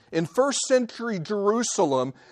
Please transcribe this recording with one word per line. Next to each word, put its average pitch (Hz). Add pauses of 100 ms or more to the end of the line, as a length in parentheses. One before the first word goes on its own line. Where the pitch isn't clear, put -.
(120)
in 165
first 262
century 233
Jerusalem 196 (160)